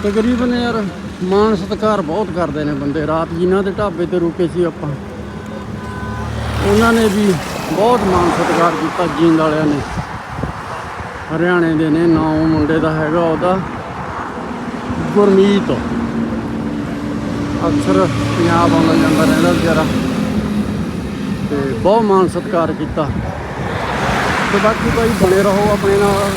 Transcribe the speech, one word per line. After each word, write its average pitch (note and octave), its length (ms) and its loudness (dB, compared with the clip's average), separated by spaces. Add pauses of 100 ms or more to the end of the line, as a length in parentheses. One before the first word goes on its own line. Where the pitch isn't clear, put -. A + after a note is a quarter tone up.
ਤਕਰੀਬਨ, A#3 500 2
ਯਾਰ, A#3+ 220 0 (480)
ਮਾਣ G#3 320 4
ਸਤਿਕਾਰ G3+ 460 0
ਬਹੁਤ F3 340 -2
ਕਰਦੇ D3+ 280 -2
ਨੇ D3 100 -2
ਬੰਦੇ। C#3+ 340 -2
ਰਾਤ D#3+ 320 -2
ਜਿਨ੍ਹਾਂ F#3 240 2
ਦੇ G3 140 -2
ਢਾਬੇ F3+ 280 -2
'ਤੇ F3+ 140 -2
ਰੁਕੇ E3+ 340 -2
ਸੀ F3 100 0
ਆਪਾਂ, D#3+ 260 -4 (1800)
ਉਹਨਾਂ A3+ 240 6
ਨੇ A3+ 140 4
ਵੀ G3+ 260 2 (380)
ਬਹੁਤ A3 280 4 (120)
ਮਾਣ F3 180 2
ਸਤਿਕਾਰ E3+ 420 2 (100)
ਕੀਤਾ, D#3+ 260 -2 (120)
ਜੀਂਦ D#3+ 200 6
ਵਾਲਿਆਂ D#3 260 2
ਨੇ। D3 140 2 (1600)
ਹਰਿਆਣੇ E3+ 400 2
ਦੇ D#3 140 2
ਨੇ, D#3+ 180 2
ਨਾਂ D#3+ 240 4
ਉਹ D#3 160 2
ਮੁੰਡੇ D#3+ 320 2
ਦਾ D#3+ 140 2
ਹੈਗਾ, D#3 260 0
ਉਹਦਾ E3+ 400 2 (1600)
ਗੁਰਮੀਤ। G3 560 4 (2000)
ਅਕਸਰ F3+ 400 2
ਪੰਜਾਬ - 680 2
ਆਉਂਦਾ - 220 4
ਜਾਂਦਾ - 280 4
ਰਹਿੰਦਾ E3 280 4
ਵਿਚਾਰਾ, D#3+ 340 2 (1600)
ਤੇ D3 60 -2 (280)
ਬਹੁਤ G#3 200 4
ਮਾਣ F#3+ 240 4
ਸਤਿਕਾਰ E3 460 -2
ਕੀਤਾ। D3+ 360 -4 (1400)
ਤੇ G3+ 120 2
ਬਾਕੀ A3 320 2
ਭਾਈ, A3+ 140 2 (120)
ਬਣੇ F#3 220 4
ਰਹੋ G3 280 2
ਆਪਣੇ G3+ 260 2
ਨਾਲ। G3+ 400 2